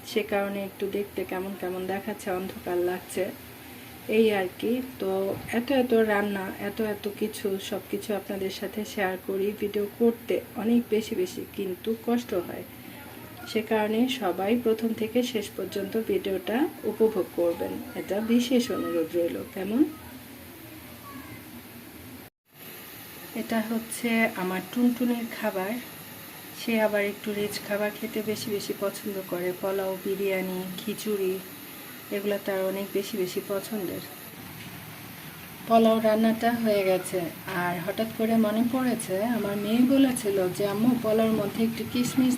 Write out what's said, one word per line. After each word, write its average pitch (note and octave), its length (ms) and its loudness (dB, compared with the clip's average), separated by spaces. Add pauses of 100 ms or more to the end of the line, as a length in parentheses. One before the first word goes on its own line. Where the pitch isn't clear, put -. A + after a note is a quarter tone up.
(120)
সে G#3+ 100 2 (100)
কারণে G3+ 280 0 (100)
একটু G3 160 -6 (120)
দেখতে G3+ 240 -4 (100)
কেমন F#3+ 200 -4 (100)
কেমন F#3 200 -4 (120)
দেখাচ্ছে, G3+ 340 -6 (120)
অন্ধকার F3+ 380 -4 (120)
লাগছে, F#3 340 -2 (920)
এই A3+ 80 10 (140)
আর F#3 80 0 (120)
কি। G#3+ 120 2 (280)
তো G3 120 0 (460)
এত A#3+ 140 0
এত B3+ 200 4 (200)
রান্না, G3+ 340 2 (240)
এত G3+ 80 -8 (160)
এত G3+ 120 -6 (140)
কিছু, G#3+ 280 -2 (220)
সব F#3+ 120 -4 (100)
কিছু G3+ 180 -4 (100)
আপনাদের - 400 -4
সাথে G3+ 220 -4 (120)
শেয়ার F#3 220 0 (120)
করি, G3 200 2 (140)
ভিডিও G#3 240 0 (140)
করতে A#3 360 4 (200)
অনেক A#3 340 4
বেশি G#3+ 320 2
বেশি F#3 200 -2 (160)
কিন্তু F#3+ 320 -4 (160)
কষ্ট A#3+ 260 2 (160)
হয়, - 180 -8 (880)
সে A3 100 2 (100)
কারণে G#3+ 280 4 (220)
সবাই F#3+ 300 2 (140)
প্রথম A3 240 2 (120)
থেকে A3 180 0 (120)
শেষ G3+ 140 0 (120)
পর্যন্ত F#3+ 360 -4 (140)
ভিডিওটা G3 500 0 (340)
উপভোগ G#3+ 340 4 (140)
করবেন, F3 340 2 (260)
এটা F#3 180 -2 (160)
বিশেষ A#3+ 300 6 (140)
অনুরোধ E3 380 0
রইল। E3+ 220 0 (160)
কেমন? G3+ 280 2 (3500)
এটা A3+ 180 0 (100)
হচ্ছে A3+ 400 -2 (320)
আমার F#3 200 0 (100)
টুনটুনির A#3+ 560 4 (140)
খাবার, G3 320 0 (880)
সে A#3 120 0 (140)
আবার G3+ 240 2
একটু G3+ 260 -8
রিচ G#3 180 -2 (120)
খাবার G#3 300 0
খেতে A3 220 -4 (120)
বেশি G#3+ 240 -4
বেশি G3 240 -4
পছন্দ G3 360 -4 (160)
করে, F3+ 180 0 (120)
পোলাও, F#3+ 300 0 (140)
বিরিয়ানি, F#3+ 540 0 (200)
খিচুড়ি, G3 540 -2 (840)
এগুলো G3+ 300 0
তার F#3+ 140 0 (120)
অনেক G3 140 -2 (120)
বেশি G3+ 260 -2
বেশি F3+ 260 -2
পছন্দের। G3 540 -4 (1600)
পোলাও A3+ 320 8
রান্নাটা A3+ 500 4 (140)
হয়ে G#3 260 4
গেছে, F#3 300 2 (440)
আর F3 100 0 (120)
হঠাৎ A3 320 -2
করে A3+ 180 4 (100)
মনে G#3+ 180 4 (100)
পড়েছে, A#3+ 420 2 (220)
আমার G3+ 260 0
মেয়ে A3+ 200 6 (100)
বলেছিল B3 440 6 (200)
যে, G3+ 60 2 (100)
"আম্মু, A3 160 4 (140)
পোলাওর A3 380 4
মধ্যে G3+ 260 0
একটু A3 160 -2 (100)
কিশমিশ B3 440 4